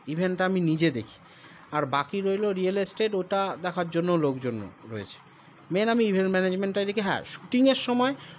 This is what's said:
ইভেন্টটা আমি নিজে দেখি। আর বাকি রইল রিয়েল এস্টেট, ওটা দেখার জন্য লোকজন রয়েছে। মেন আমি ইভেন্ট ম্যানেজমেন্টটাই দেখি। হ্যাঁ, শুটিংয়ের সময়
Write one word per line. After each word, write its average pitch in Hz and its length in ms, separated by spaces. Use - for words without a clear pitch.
ইভেন্টটা 180 380
আমি 185 160
নিজে 160 300
দেখি। 117 280
আর 151 140
বাকি 175 340
রইল 196 320
রিয়েল 185 240
এস্টেট, 208 380
ওটা 190 480
দেখার 175 280
জন্য 170 220
লোকজন 131 560
রয়েছে। 104 280
মেন 208 160
আমি 233 160
ইভেন্ট 190 260
ম্যানেজমেন্টটাই 190 560
দেখি। 202 140
হ্যাঁ, 180 240
শুটিংয়ের 262 500
সময় 247 400